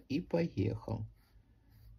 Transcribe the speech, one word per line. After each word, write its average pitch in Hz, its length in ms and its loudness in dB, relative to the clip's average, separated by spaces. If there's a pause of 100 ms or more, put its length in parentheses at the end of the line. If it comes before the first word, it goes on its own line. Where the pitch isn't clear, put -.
и - 120 0
поехал. - 840 0 (920)